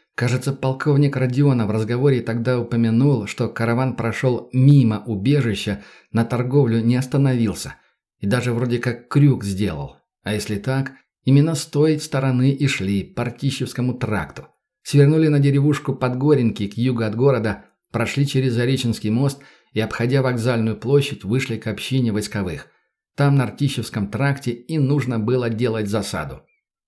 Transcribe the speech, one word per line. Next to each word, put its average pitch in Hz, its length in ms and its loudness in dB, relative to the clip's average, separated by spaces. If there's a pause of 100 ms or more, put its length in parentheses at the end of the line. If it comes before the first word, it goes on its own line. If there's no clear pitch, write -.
(140)
Кажется, 123 380 -2
полковник 139 640 0
Родионов 123 520 2
в - 20 0
разговоре 120 500 2
тогда 120 400 -2
упомянул, 117 680 2
что 117 220 -4
караван 120 480 -2
прошел 117 560 -2
мимо 127 540 6
убежища, 110 760 -2 (280)
на 113 140 0
торговлю 123 560 0
не 117 160 2
остановился. 127 800 0 (420)
И 101 80 -6
даже 120 260 0
вроде 120 260 -2
как 120 300 -6
крюк 143 360 4
сделал. 92 520 -4 (260)
А 104 120 -4
если 104 240 -4
так, 131 340 -4 (320)
именно 143 300 4
с - 100 -4
той 151 340 2
стороны 131 520 0
и 139 160 0
шли, 98 360 -2
по - 220 -6
Ртищевскому 127 680 -4
тракту. 101 540 -6 (340)
Свернули 156 460 4
на 147 100 2
деревушку 139 560 2
Подгоренки 127 720 0
к 104 80 -16
югу 120 280 -2
от 107 100 -4
города, 117 500 0 (260)
прошли 120 360 -2
через 131 260 0
Зареченский 120 580 -2
мост 139 300 0 (320)
и, 110 80 -4
обходя 120 420 0
вокзальную 117 540 0
площадь, 139 480 0
вышли 117 320 -2
к - 100 -10
общине 113 460 -2
войсковых. 101 560 -6 (460)
Там 143 220 2
на 127 100 2
Ртищевском 113 600 -4
тракте 139 440 -2
и 160 260 -8
нужно 131 400 0
было 120 320 0
делать 110 380 -2
засаду. 95 540 -6 (460)